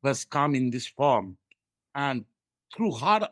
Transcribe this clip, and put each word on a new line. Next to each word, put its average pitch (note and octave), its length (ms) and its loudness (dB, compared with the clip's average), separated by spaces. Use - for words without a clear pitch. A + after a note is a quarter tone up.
who C3+ 80 -2
has C3+ 160 -2
come D3 300 0
in B2+ 140 2
this A#2+ 180 -6
form. A2 500 0
And C3+ 300 -2
through G#3 200 -2
her F#3 360 2